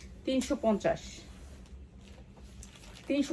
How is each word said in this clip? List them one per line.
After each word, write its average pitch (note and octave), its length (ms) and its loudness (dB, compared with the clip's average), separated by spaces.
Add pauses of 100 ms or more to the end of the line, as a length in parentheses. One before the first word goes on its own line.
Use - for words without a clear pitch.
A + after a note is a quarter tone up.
(260)
তিনশো C4 280 4 (100)
পঞ্চাশ। G#3 360 6 (2000)
তিনশো C#4 240 4